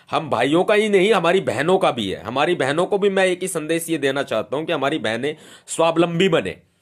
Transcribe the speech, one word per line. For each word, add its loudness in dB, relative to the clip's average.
हम -2
भाइयों 2
का 2
ही 2
नहीं, 4
हमारी 2
बहनों 0
का 2
भी -2
है। -8
हमारी -2
बहनों 0
को 0
भी 0
मैं 2
एक -2
ही -4
संदेश -4
ये -2
देना 0
चाहता -4
हूं -4
कि -4
हमारी -2
बहनें -4
स्वावलंबी 2
बने, 0